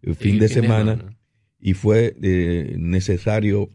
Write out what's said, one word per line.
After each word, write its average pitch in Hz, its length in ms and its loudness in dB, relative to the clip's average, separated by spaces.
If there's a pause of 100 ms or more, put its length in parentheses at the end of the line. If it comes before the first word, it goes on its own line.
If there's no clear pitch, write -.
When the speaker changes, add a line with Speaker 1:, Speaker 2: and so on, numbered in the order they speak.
Speaker 1:
eh, 85 120 -4
Speaker 2:
Sí, - 0 -
Speaker 1:
fin 104 240 0
de - 0 -
Speaker 2:
fin - 0 -
de 107 100 4
Speaker 1:
semana, 110 480 2
Speaker 2:
semana. 104 200 -12 (440)
Speaker 1:
y 95 140 0
fue, 110 480 2
eh, 87 560 -2
necesario 101 960 -2